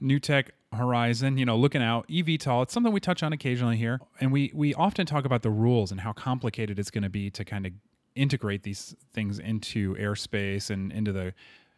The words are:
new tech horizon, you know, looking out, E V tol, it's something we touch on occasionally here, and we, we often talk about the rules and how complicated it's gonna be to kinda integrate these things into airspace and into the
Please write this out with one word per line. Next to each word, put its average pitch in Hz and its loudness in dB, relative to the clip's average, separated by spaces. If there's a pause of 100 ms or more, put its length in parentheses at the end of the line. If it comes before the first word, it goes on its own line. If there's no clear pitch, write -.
new 135 2
tech 139 0 (200)
horizon, 120 2
you 131 2
know, 117 4
looking 135 4
out, 117 0
E 170 0
V 160 0
tol, 127 2
it's 123 -2
something 233 2
we 202 0
touch 180 0
on 156 0
occasionally 123 0
here, 117 -2 (200)
and 131 2
we, 139 2
we 147 2
often 185 2
talk 143 0
about 127 2
the 110 2
rules 110 4
and 95 -6
how 104 -4
complicated 113 -4
it's 101 -4
gonna 101 -2
be 98 -4
to 101 -8
kinda 98 -6 (440)
integrate 127 0
these - -10 (180)
things 101 -2
into 104 -2
airspace 101 -4
and 95 -4
into 104 -2
the 92 -6 (440)